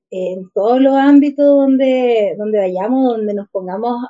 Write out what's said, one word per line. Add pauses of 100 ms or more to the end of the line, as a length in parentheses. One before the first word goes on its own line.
(100)
en
todos
los
ámbitos
donde,
donde
vayamos,
donde
nos
pongamos (140)